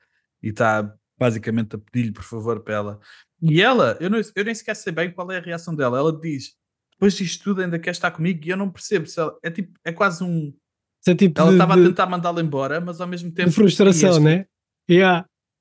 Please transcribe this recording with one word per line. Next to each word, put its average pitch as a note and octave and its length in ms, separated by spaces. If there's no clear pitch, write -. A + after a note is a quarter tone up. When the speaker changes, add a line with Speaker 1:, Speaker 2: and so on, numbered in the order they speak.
Speaker 1:
e A2 100
tá G#2+ 400
basicamente A2+ 580
a G#2 40
pedir-lhe, A#2 320
por G2 120
favor, A2+ 380
para G#2+ 140
ela. G#2 240
E D#3+ 200
ela, G#3 380
eu E3+ 120
não, A3+ 80
eu G3 100
nem A3+ 80
sequer G#3+ 220
sei F#3 180
bem E3 180
qual F3+ 200
é F#3 60
a F3 40
reação E3+ 340
dela. B2+ 220
Ela D#3+ 220
diz, D3+ 360
"Depois G3 220
disto E3+ 280
tudo G3 180
ainda E3+ 180
quer F3 120
estar F3 200
comigo?" E3 340
E E3 40
eu F#3 80
não G3 140
percebo F#3 360
se - 120
ela, D#3 240
é F3 60
tipo, E3+ 240
é E3+ 80
quase F3+ 320
um, E3 300
Speaker 2:
Isso - 80
é F3 60
tipo F3+ 260
Speaker 1:
ela F3+ 100
Speaker 2:
de, F#3+ 60
Speaker 1:
tava F3 180
Speaker 2:
de, F#3 60
Speaker 1:
a F3 60
tentar F3+ 180
mandá-la F3 360
embora, C#3+ 380
mas F3 220
ao F3+ 60
mesmo F3 240
tempo, F3+ 180
Speaker 2:
de D#3+ 60
frustração, F#3+ 560
Speaker 1:
"Ei, E3+ 60
este" D3+ 60
Speaker 2:
né? E3 220
Yeah. F3 360